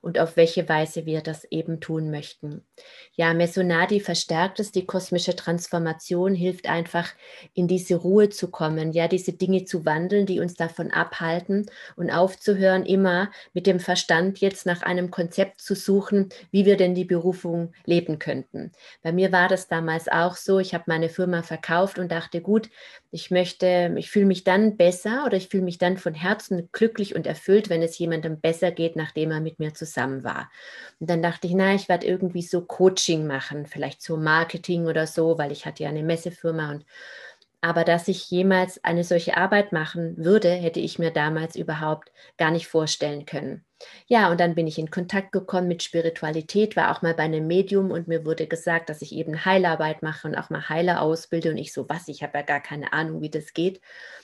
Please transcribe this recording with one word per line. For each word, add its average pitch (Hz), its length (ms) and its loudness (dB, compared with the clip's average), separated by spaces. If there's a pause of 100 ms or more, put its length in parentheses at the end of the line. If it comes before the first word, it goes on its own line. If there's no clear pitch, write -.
und 170 180 -2
auf 160 200 2
welche 165 320 6
Weise 156 340 0
wir 156 160 -2
das 156 240 -10
eben 160 360 -4
tun 160 300 -4
möchten. 147 540 -10 (480)
Ja, 165 220 2
Mesonadi 175 680 2
verstärkt 185 580 -2
es, 208 140 -4
die 185 140 -2
kosmische 180 500 -2
Transformation 175 1000 -2
hilft 180 320 -2
einfach, 170 440 -2 (420)
in 180 160 0
diese 180 280 0
Ruhe 196 340 4
zu 185 200 -6
kommen, 156 420 -2
ja, 165 140 2
diese 180 280 0
Dinge 185 320 0
zu 165 180 -4
wandeln, 175 400 2
die 185 160 -2
uns 175 140 -4
davon 165 380 -6
abhalten 175 760 -2 (300)
und 175 140 -2
aufzuhören, 190 760 2
immer 190 440 2 (220)
mit 180 140 -2
dem 180 140 4
Verstand 180 580 0
jetzt 196 260 0
nach 175 160 0
einem 180 300 -2
Konzept 185 500 -2
zu - 140 -2
suchen, 196 560 2 (220)
wie 196 120 6
wir 196 140 6
denn 180 160 4
die 180 100 -2
Berufung 170 680 -2 (100)
leben 170 340 2
könnten. - 540 -8 (300)
Bei 165 100 -2
mir 190 180 2
war 180 180 4
das 185 200 0
damals 165 400 -2
auch 175 280 0
so, 196 220 0
ich 190 140 -2
habe 175 140 -4
meine 165 240 0
Firma 175 320 -2
verkauft 165 560 -2
und 180 120 -4
dachte, 170 300 -6
gut, 214 300 0 (400)
ich - 200 -10
möchte, 180 680 2
ich - 120 -10
fühle 202 160 4
mich 190 180 4
dann 208 320 4
besser 214 500 2
oder 202 100 0
ich 185 120 -4
fühle 190 160 0
mich 175 140 -6
dann 180 180 2
von 175 180 -6
Herzen 180 560 -2
glücklich 220 460 0
und 160 100 -4
erfüllt, 202 440 2
wenn 165 120 2
es 165 160 -2
jemandem 160 400 -2
besser 165 320 0
geht, 165 240 -2
nachdem 160 380 -2
er 156 80 -2
mit 160 180 -6
mir 151 160 -6
zusammen 135 480 -6
war. - 260 -8 (520)
Und 160 100 -4
dann 165 120 2
dachte 170 260 -2
ich, 175 60 0
na, 190 200 4
ich 196 140 -2
werde 180 180 2
irgendwie 185 360 -2
so 175 180 -2
Coaching 180 640 2
machen, 143 400 -6
vielleicht 143 340 -8
so 165 160 -6
Marketing 165 720 0
oder 160 220 0
so, 160 300 2
weil 147 120 -2
ich 143 160 -10
hatte 151 160 -10
ja 151 60 -4
eine 151 160 -4
Messefirma 165 680 -4
und 147 140 -10 (760)
aber 170 220 2
dass 170 240 4
ich - 240 -4
jemals 185 540 2
eine 170 180 2
solche 175 340 0
Arbeit 202 360 2
machen 165 440 -4
würde, 180 340 4
hätte 170 280 0
ich - 220 -4
mir 165 100 0
damals 156 460 -2
überhaupt 156 560 -4 (240)
gar 160 160 2
nicht 165 160 -2
vorstellen 151 580 -2
können. 143 380 -8 (420)
Ja, 214 240 6
und 170 80 2
dann 170 160 4
bin 165 140 0
ich 156 100 -8
in 160 120 -6
Kontakt 190 420 -4
gekommen 185 340 0
mit 175 160 -2
Spiritualität, 165 920 -2
war - 200 2
auch - 60 -6
mal 165 120 2
bei 165 100 0
einem 156 240 -2
Medium 190 420 2
und 170 160 -4
mir 165 180 -2
wurde 160 220 -2
gesagt, 165 420 -2
dass 151 140 -10
ich 156 100 -14
eben 156 320 -6
Heilarbeit 165 580 2
mache 156 260 -6
und 151 80 -4
auch 147 140 -8
mal 156 180 -8
Heiler 170 340 2
ausbilde. 160 480 0
Und 156 80 -4
ich - 140 -10
so, 135 160 -8
„Was? 160 180 -6
Ich 151 160 -12
habe 143 160 -6
ja 143 60 -6
gar 143 160 -2
keine 147 320 -8
Ahnung, 160 300 -2
wie 151 80 -6
das 151 240 -8
geht.“ 185 260 -2 (440)